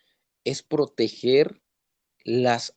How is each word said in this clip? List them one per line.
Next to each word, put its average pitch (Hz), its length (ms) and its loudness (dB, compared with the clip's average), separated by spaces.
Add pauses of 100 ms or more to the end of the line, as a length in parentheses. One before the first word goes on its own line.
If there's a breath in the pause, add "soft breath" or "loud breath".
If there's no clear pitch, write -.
(440)
es - 200 -6
proteger 135 1000 0 (640)
las 120 540 -2